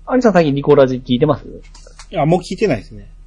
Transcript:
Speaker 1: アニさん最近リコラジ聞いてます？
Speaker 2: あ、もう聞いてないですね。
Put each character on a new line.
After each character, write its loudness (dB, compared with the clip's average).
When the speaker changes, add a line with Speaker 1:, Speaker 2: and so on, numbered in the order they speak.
Speaker 1:
ア -4
ニ 0
さ 4
ん 2
最 4
近 0
リ -4
コ 4
ラ 6
ジ -4
聞 -4
い 0
て 0
ま 0
す？ -16
Speaker 2:
あ、 -2
も 2
う 0
聞 -12
い -10
て 0
な 0
い -4
で -12
す -20
ね。 -20